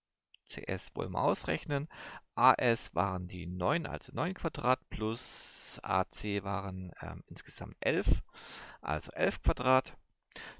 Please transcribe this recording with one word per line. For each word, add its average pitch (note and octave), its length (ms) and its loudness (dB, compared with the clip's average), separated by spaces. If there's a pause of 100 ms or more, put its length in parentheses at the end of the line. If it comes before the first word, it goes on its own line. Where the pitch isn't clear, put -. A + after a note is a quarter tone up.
(460)
C - 220 -8
S - 280 -2
wollen F#2+ 180 -2
wir - 80 2
ausrechnen. D#3 680 0 (460)
A B2+ 180 8
S - 400 2
waren F#2 340 0
die F2 200 -8
neun, G2 400 0
also - 260 -8
neun E3 220 -2
Quadrat, B2+ 440 0 (100)
plus - 920 -6
A F#2 280 2
C G2+ 340 -2
waren, F#2+ 480 -4 (100)
ähm, - 260 -8
insgesamt - 520 -10
elf, - 420 4 (600)
also - 320 -4
elf - 280 0
Quadrat. - 560 4 (640)